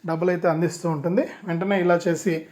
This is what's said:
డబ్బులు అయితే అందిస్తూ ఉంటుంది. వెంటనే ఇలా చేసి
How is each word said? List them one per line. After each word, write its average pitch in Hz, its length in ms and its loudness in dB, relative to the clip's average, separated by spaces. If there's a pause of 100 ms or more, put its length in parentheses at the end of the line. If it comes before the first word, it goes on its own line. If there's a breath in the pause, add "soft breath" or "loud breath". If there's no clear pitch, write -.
డబ్బులు 165 240 0
అయితే 175 180 0
అందిస్తూ 165 420 0
ఉంటుంది. 165 340 0 (240 loud breath)
వెంటనే 185 320 0
ఇలా 175 260 4
చేసి 165 280 0 (180)